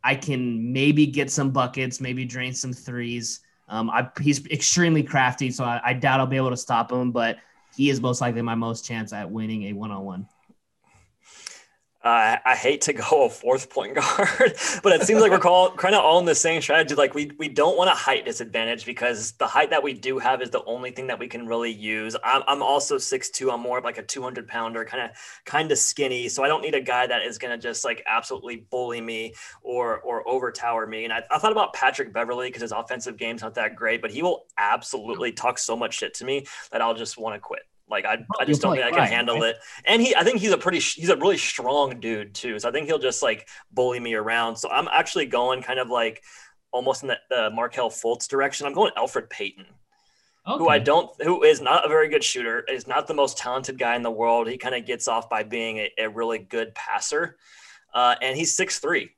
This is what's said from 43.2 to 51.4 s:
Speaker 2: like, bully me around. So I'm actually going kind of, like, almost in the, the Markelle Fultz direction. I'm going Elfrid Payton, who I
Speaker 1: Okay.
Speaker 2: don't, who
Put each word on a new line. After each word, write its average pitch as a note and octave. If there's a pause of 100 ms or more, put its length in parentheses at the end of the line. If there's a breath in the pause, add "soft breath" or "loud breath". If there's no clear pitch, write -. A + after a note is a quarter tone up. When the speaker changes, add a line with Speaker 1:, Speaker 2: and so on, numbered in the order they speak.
Speaker 2:
like, A2 (240 loud breath)
bully B2
me A#2
around. A2+
So -
I'm C#3
actually E3
going B2
kind C3
of, A#2+
like, A#2 (480 loud breath)
almost B2+
in C#3
the, B2 (120)
the A#2
Markelle A#2
Fultz A#2
direction. C#3
I'm C#3+
going G3
Elfrid A#2
Payton, G2 (840)
who F#3
I D3
Speaker 1:
Okay. C3
Speaker 2:
don't, D#3+ (140)
who F3